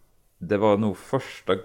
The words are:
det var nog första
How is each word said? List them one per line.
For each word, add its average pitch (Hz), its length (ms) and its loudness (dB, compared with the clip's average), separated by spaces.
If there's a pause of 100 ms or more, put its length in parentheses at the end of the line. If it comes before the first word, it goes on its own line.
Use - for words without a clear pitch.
(380)
det 101 200 -2
var 104 200 4
nog 104 200 -2
första - 680 -4